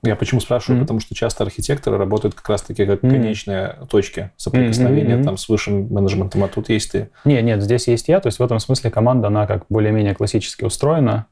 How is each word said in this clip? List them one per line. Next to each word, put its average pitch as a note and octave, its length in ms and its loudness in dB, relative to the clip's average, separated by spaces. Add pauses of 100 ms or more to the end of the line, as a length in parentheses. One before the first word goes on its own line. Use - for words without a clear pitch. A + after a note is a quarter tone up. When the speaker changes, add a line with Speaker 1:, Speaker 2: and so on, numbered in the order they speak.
Speaker 1:
Я A2 120 2
почему G#2+ 260 0
спрашиваю? B2 360 0
Speaker 2:
Мгм. B2 80 2
Speaker 1:
Потому A2+ 160 -2
что - 140 -12
часто - 280 -2
архитекторы G#2+ 560 -2
работают G2+ 360 0
как - 160 -18
раз-таки G#2 360 -2
как G2 160 0
Speaker 2:
Мгм. B2+ 100 4
Speaker 1:
конечные G#2 640 -2 (160)
точки G2 460 0
соприкосновения B2 680 2 (100)
Speaker 2:
Мгм, - 20 2
мгм. C3 80 2
Speaker 1:
там F#2+ 140 -2
с - 100 -12
высшим G#2 440 0
менеджментом, G2 520 0
а F#2+ 40 -2
тут - 200 -6
есть G#2+ 240 -2
ты. G#2 160 -4 (160)
Speaker 2:
Не, C#3 180 4
нет, A2 200 2
здесь A#2 260 0
есть A#2 200 0
я, F3+ 120 4
то - 80 -2
есть G#2+ 100 -4
в - 40 2
этом A2+ 180 0
смысле B2+ 300 -2
команда, A2+ 380 2
она G#2 180 2
как G2 240 -4
более-менее G#2+ 440 2
классически - 500 -4
устроена. A#2 680 0